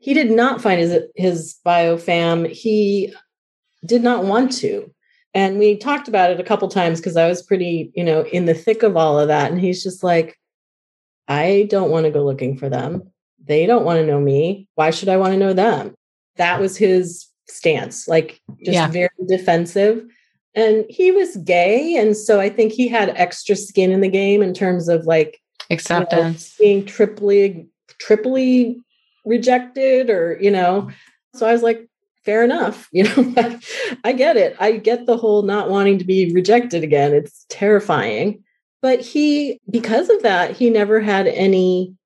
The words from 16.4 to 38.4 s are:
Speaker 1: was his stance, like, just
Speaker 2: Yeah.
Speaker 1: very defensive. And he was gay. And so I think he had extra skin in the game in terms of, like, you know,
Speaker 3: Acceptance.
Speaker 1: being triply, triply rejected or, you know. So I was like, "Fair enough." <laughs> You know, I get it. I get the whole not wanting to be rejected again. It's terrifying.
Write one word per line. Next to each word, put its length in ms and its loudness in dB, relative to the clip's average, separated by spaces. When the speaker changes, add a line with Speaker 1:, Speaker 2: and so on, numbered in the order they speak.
Speaker 1:
was 160 -4
his 500 0
stance, 580 -4
like, 360 -2
just 120 -4
Speaker 2:
Yeah. 140 0
Speaker 1:
very 200 -2
defensive. 800 0
And 360 2
he 220 2
was 260 0
gay. 580 0
And 180 2
so 240 2
I 120 0
think 220 0
he 160 0
had 280 -2
extra 400 -2
skin 340 0
in 120 2
the 60 2
game 340 2
in 100 -2
terms 340 -2
of, 200 0
like, 320 0
you 60 -2
know, 0 -
Speaker 3:
Acceptance. 840 -2
Speaker 1:
being 240 4
triply, 840 0
triply 760 0
rejected 880 0
or, 320 0
you 80 4
know. 400 0
So 120 -2
I 60 4
was 100 2
like, 260 -2
"Fair 200 0
enough." 460 -2
<laughs> 20 -20
You 120 2
know, 540 0
I 80 0
get 240 2
it. 240 2
I 120 2
get 340 -2
the 100 2
whole 260 2
not 280 -2
wanting 280 2
to 60 -6
be 280 0
rejected 520 2
again. 300 2
It's 340 -2
terrifying. 960 0